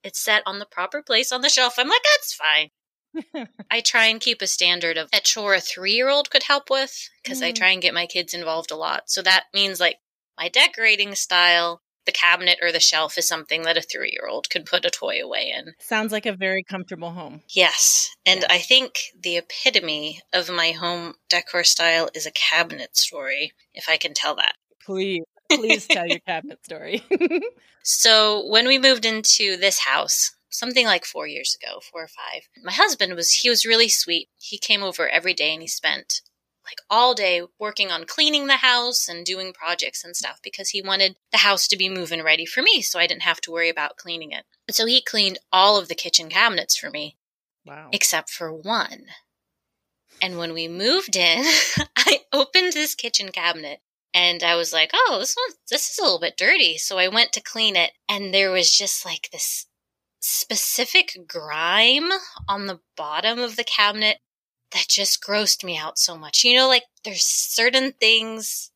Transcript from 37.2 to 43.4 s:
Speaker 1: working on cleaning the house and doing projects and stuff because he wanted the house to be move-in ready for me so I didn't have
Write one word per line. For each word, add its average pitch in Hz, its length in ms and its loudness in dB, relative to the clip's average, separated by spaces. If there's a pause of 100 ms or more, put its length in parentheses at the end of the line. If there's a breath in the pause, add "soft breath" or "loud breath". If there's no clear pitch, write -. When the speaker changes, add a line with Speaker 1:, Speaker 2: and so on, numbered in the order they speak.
Speaker 1:
working 208 320 -4
on 165 140 -4
cleaning 302 440 0
the 269 100 4
house 247 500 0
and 170 160 -12
doing 185 300 -8
projects - 500 -6
and 175 100 -18
stuff - 280 -8
because - 260 -10
he 196 140 -6
wanted 190 340 0 (160)
the 220 60 4
house 202 300 4
to 208 80 2
be 185 120 -2
move-in 170 340 -6
ready 160 220 2
for 165 180 -4
me 311 200 4
so - 160 -4
I 170 80 4
didn't 170 160 -4
have 170 180 0